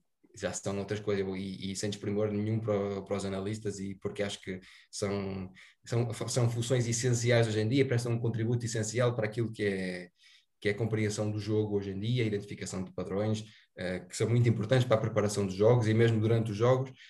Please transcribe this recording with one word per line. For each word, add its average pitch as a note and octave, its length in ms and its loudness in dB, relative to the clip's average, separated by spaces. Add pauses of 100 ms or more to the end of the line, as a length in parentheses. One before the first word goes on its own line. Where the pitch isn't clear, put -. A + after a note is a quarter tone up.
(360)
já F#2+ 160 -4
são G2 280 -6
outras G2+ 200 -4
coisas, G2+ 260 -2 (120)
e, G2 340 -8
e F#2+ 40 -8
sem G#2 140 -4
desprimor G#2 420 -2
nenhum G#2+ 280 0
para, G2+ 420 -2
para G2 160 -4
os F#2+ 80 -4
analistas, G2 540 -4
e G2 160 -8
porque G2+ 280 -6
acho - 180 -8
que F#2 180 -10 (300)
são, F#2+ 600 -4 (340)
são, A#2 260 0 (160)
são A#2 220 2
funções A#2+ 380 0
essenciais A#2+ 600 2
hoje G#2+ 120 0
em G#2+ 80 2
dia, C3 180 4
prestam A#2+ 280 0
um A2+ 60 0
contributo A#2 460 0
essencial A#2 500 0
para A2 100 -2
aquilo A2 260 -2
que G#2+ 120 -4
é, F#2 460 -2 (500)
que G2+ 100 0
é - 20 4
a G#2 40 0
compreensão G#2+ 540 0
do G#2+ 100 -4
jogo G#2+ 380 0
hoje G2 140 -4
em F#2+ 80 -6
dia, A#2+ 240 0
a A2 40 2
identificação G2 560 -4
de F2+ 80 -12
padrões, G2+ 520 -2 (340)
eh, F2+ 220 -4
que - 160 -14
são A2 140 2
muito A#2+ 180 4
importantes A#2+ 400 4
para A2 80 4
a A2 60 4
preparação G#2 440 0
dos F#2 100 -4
jogos A2 320 6
e A2 60 4
mesmo A2+ 280 6
durante A2 300 2
os G2+ 60 -2
jogos, A#2+ 340 2 (180)